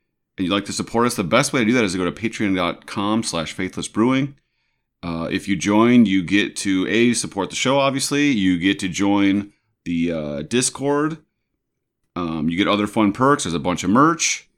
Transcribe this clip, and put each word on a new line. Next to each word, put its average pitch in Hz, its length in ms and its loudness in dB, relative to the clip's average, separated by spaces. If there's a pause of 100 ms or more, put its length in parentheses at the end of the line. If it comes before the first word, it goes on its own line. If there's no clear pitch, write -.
(360)
and 95 100 -2
you'd 85 60 0
like 101 140 0
to 104 60 -8
support 117 340 -2
us, 120 100 -2
the 104 80 0
best 123 280 0
way 135 80 0
to 110 60 2
do 117 60 4
that 123 120 4
is 90 80 -2
to 92 60 -2
go 90 60 0
to 85 80 -2
patreon 101 440 -2
dot 87 300 -4
com 107 360 -2
slash 82 300 -4
faithless 95 360 -6
brewing. 131 480 0 (680)
Uh, 82 280 -6
if 92 160 -4
you 98 100 0
join, 107 500 4
you 95 160 2
get 95 340 0
to, 92 320 0
A, 117 260 2
support 90 360 -6
the - 60 -8
show, 135 220 0
obviously. 135 500 0
You 95 300 2
get 98 220 2
to 95 80 -4
join 101 640 2 (320)
the, 85 260 -2
uh, 73 320 -6
Discord. 143 760 -2 (1000)
Um, 82 320 -2
you 85 80 -2
get 101 100 2
other 104 200 0
fun 104 260 2
perks. 135 320 2
There's 82 100 -4
a 82 60 -2
bunch 90 240 -2
of 90 60 0
merch. 151 680 2